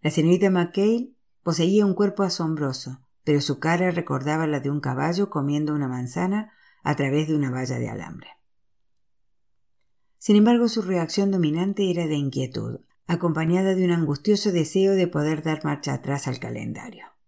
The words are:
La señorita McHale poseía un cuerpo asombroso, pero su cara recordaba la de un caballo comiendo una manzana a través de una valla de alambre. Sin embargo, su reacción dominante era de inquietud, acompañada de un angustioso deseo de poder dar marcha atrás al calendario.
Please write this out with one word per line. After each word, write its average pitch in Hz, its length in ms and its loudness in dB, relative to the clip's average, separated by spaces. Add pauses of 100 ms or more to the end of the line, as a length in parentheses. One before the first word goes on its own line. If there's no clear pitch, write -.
La 151 100 0
señorita 175 400 4
McHale 196 600 2 (320)
poseía 175 420 2
un 196 100 2
cuerpo 202 280 0
asombroso, 151 760 -4 (240)
pero 147 160 4
su 143 180 -2
cara 175 320 2
recordaba 156 560 -2
la 151 140 -2
de 139 100 -4
un 147 100 -2
caballo 160 500 -2
comiendo 147 440 -2
una 143 140 -2
manzana 175 640 -4 (300)
a 147 140 -2
través 143 320 0
de 156 80 0
una 143 140 0
valla 127 280 -6
de 117 100 -4
alambre. - 400 -12 (1900)
Sin 208 180 4
embargo, 233 320 6
su 226 140 -2
reacción 185 480 0
dominante 185 600 0
era 170 160 -2
de 151 80 0
inquietud, 131 680 -4 (260)
acompañada 170 680 0
de 185 100 0
un 175 60 2
angustioso 170 640 0
deseo 190 420 2
de 180 140 2
poder 151 340 -2
dar 156 220 -4
marcha 147 300 -4
atrás 139 340 -4
al 123 100 -6
calendario. - 680 -10 (220)